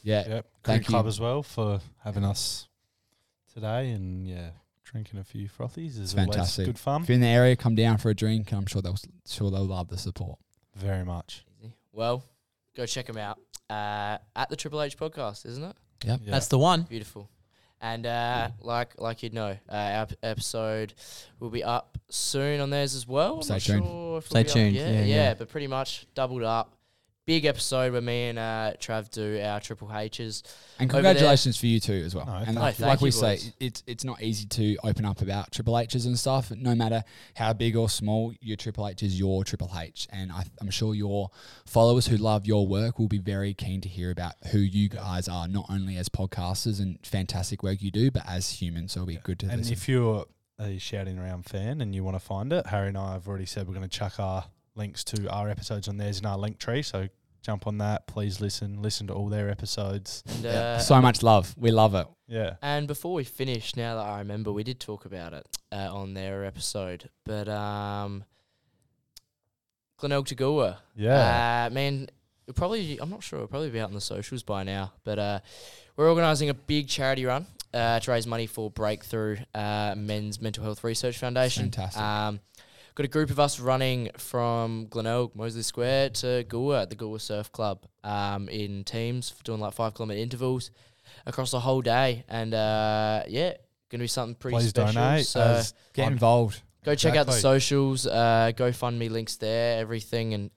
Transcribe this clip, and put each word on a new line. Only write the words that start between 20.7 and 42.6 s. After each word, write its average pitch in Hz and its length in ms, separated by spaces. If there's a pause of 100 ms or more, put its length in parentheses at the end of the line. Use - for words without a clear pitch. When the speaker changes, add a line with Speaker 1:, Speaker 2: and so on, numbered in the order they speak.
Speaker 3:
will 120 120
be 117 120
up - 340 (120)
soon 143 500
on 139 100
theirs 139 260
as 120 120
well. 165 300
I'm 320 60
Speaker 1:
Stay 302 120
Speaker 3:
not 95 60
Speaker 1:
tuned. 202 240
Speaker 3:
sure 170 340
if 160 80
Speaker 4:
Stay - 120
Speaker 3:
we'll 113 40
be 113 60
up - 60
Speaker 4:
tuned. 104 200
Speaker 3:
yet. 123 180
Speaker 4:
Yeah, 110 60
Speaker 3:
Yeah, 104 60
Speaker 4:
yeah. 127 300
Speaker 3:
but 113 140
pretty 147 180
much 131 380 (100)
doubled 127 280
up. 113 300 (540)
Big 160 160
episode 131 480
where 123 100
me 120 280
and, 117 100
uh, 113 400
Trav 110 320
do 107 320
our 104 160
Triple 104 340
H's 107 500 (360)
Speaker 1:
And 127 100
Speaker 3:
over 131 120
there. 190 120
Speaker 1:
congratulations 139 440
for - 80
you 113 160
too 98 240
as 90 100
well. 82 100
Speaker 2:
No, 113 100
Speaker 1:
And 98 100
Speaker 2:
thank 113 120
Speaker 1:
like, 120 220
Speaker 3:
you. 135 60
Speaker 1:
like 135 160
we 135 100
Speaker 3:
Thank 107 300
you, - 0
Speaker 1:
say, 117 80
Speaker 3:
boys. 104 100
Speaker 1:
it's, 127 260
it's 120 200
not 113 180
easy 107 220
to 104 400
open 107 180
up 101 180
about 98 300
Triple 113 260
H's 117 280
and 123 120
stuff. 131 340
No 120 220
matter 113 300 (320)
how 113 160
big 113 240
or 113 140
small, 110 500
your 110 160
Triple 104 320
H 98 160
is 95 160
your 95 240
Triple 95 340
H. - 320
And 95 220
I, 90 140 (160)
I'm 101 80
sure 110 260
your 101 340 (360)
followers 117 420
who 117 80
love 107 300
your 104 200